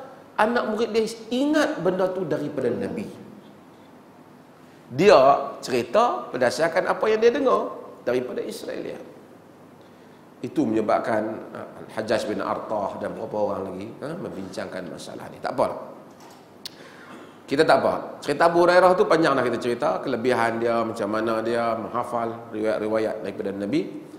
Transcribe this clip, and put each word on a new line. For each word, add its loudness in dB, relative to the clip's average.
anak 0
murid 0
dia 0
ingat 2
benda 2
tu -4
daripada -2
Nabi. -6
Dia 8
cerita 0
berdasarkan 0
apa 0
yang 0
dia 8
dengar 0
daripada -2
Israeliat. -10
Itu -2
menyebabkan, 0
uh, -12
Al-Hajjaj -2
bin -4
Artah -4
dan -6
beberapa -4
orang -6
lagi, -10
ha, -8
membincangkan -10
masalah -14
ni. -18
Tak -6
apa. 0
Kita 4
tak 6
apa. -2
Cerita 2
Abu 6
Hurairah 8
tu 4
panjang 4
dah 4
kita 0
cerita. -2
Kelebihan 2
dia, 2
macam -4
mana 0
dia 0
menghafal -4
riwayat-riwayat -2
daripada -6
Nabi. -4